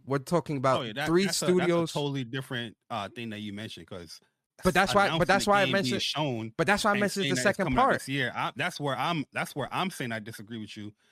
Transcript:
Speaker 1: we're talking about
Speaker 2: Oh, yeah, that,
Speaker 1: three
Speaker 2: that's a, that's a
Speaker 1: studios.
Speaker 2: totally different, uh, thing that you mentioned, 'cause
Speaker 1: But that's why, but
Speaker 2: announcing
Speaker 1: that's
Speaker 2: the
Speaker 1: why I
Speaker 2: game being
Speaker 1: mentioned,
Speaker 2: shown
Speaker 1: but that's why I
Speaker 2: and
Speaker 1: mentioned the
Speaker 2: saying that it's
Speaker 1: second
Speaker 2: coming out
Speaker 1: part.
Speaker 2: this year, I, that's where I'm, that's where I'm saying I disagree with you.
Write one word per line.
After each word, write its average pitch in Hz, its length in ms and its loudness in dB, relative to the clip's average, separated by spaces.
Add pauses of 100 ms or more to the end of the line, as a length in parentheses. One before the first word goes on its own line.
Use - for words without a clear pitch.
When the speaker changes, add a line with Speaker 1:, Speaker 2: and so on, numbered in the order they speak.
Speaker 1:
we're 135 140 0
talking 156 360 -2
about 131 240 4
Speaker 2:
Oh, - 40 -4
yeah, 110 120 -6
that, 147 120 -4
Speaker 1:
three 175 180 6
Speaker 2:
that's 185 160 0
a, 160 40 0
that's 180 60 6
a - 80 8
Speaker 1:
studios. 170 340 2
Speaker 2:
totally 139 300 -2
different, 120 540 -6 (120)
uh, 101 200 -4
thing 117 220 -10
that 104 80 -10
you 107 120 -8
mentioned, 101 360 -12
'cause 87 320 -14 (440)
Speaker 1:
But 180 100 2
that's 185 200 4
why, 196 140 6
but 156 80 0
Speaker 2:
announcing 165 120 2
Speaker 1:
that's 196 180 4
Speaker 2:
the 208 60 4
Speaker 1:
why 202 100 6
I 190 40 4
Speaker 2:
game 190 60 2
being - 20 0
Speaker 1:
mentioned, 185 280 0
Speaker 2:
shown 120 560 -2
Speaker 1:
but 165 100 0
that's 202 160 4
why 214 80 4
I - 20 4
Speaker 2:
and 202 80 0
Speaker 1:
mentioned 196 220 0
the - 40 0
Speaker 2:
saying - 80 0
that - 40 0
it's - 40 0
Speaker 1:
second 196 220 2
Speaker 2:
coming 131 140 2
out - 40 8
Speaker 1:
part. 247 160 4
Speaker 2:
this - 100 -12
year, 135 260 0
I, 147 200 -2
that's 170 240 -4
where 143 180 -2
I'm, 151 360 -2
that's 135 220 -6
where 131 160 -4
I'm 170 180 0
saying 127 220 -6
I 113 80 -4
disagree 113 380 -12
with 107 200 -10
you. 104 160 -10 (180)